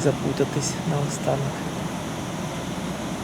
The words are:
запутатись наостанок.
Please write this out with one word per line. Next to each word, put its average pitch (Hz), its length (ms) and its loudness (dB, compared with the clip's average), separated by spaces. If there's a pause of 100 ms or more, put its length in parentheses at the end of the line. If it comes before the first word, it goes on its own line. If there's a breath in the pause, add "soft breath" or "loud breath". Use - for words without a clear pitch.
запутатись 139 680 2 (180)
наостанок. 143 640 2 (1700)